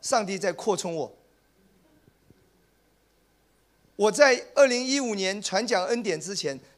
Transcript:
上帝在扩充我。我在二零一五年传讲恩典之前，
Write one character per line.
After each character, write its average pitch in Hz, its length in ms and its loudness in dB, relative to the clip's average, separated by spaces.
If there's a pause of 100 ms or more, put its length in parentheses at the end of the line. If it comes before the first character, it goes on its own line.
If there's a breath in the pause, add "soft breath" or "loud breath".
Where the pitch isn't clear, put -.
上 226 240 0
帝 196 120 -6
在 180 140 -2
扩 190 240 -2
充 170 180 -6
我。 143 200 -6 (2750)
我 208 160 4
在 262 420 4
二 277 120 6
零 247 200 0
一 269 140 0
五 233 160 -2
年 196 260 -4
传 196 240 -2
讲 202 200 -2
恩 240 180 -2
典 165 160 -2
之 190 160 -10
前， 139 240 -6 (180 soft breath)